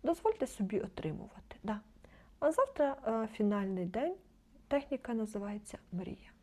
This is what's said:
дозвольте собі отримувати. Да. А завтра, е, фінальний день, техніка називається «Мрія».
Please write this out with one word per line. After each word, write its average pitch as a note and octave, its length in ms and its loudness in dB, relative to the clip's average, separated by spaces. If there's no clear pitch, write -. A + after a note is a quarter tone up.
дозвольте E4 440 2
собі G3+ 340 0
отримувати. - 800 -8
Да. G#3+ 180 -2
А D4+ 140 4
завтра, D4+ 440 4
е, A3 260 0
фінальний G3 520 2
день, A#3+ 300 -2
техніка C#4 460 0
називається G#3 640 -4
«Мрія». - 380 -8